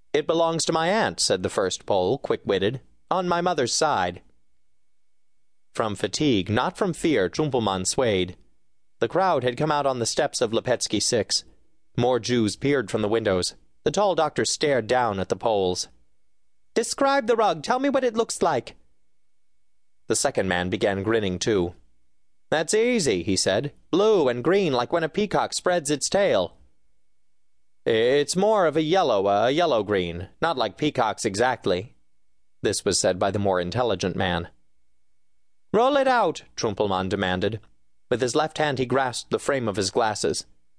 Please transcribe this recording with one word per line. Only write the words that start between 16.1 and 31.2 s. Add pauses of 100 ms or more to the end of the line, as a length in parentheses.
"Describe
the
rug.
Tell
me
what
it
looks
like." (1300)
The
second
man
began
grinning
too. (760)
"That's
easy,"
he
said. (180)
"Blue
and
green,
like
when
a
peacock
spreads
its
tail." (1300)
"It's
more
of
a
yellow,
a
yellow-green, (140)
not
like
peacocks